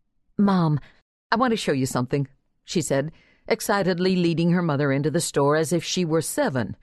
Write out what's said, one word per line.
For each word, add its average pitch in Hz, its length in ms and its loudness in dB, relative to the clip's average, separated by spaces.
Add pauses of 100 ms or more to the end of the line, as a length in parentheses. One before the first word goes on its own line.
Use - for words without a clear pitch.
(380)
"Mom, 180 420 2 (520)
I 233 40 2
want 247 140 2
to 226 80 0
show - 140 -2
you 135 160 0
something," 131 400 -2 (360)
she 160 200 -2
said, 139 280 -2 (360)
excitedly 190 680 0
leading 170 360 0
her 180 100 2
mother 147 300 0
into 143 180 0
the 131 100 -2
store 143 360 2
as 156 180 0
if 165 100 0
she 185 220 -2
were 160 160 0
seven 135 600 -4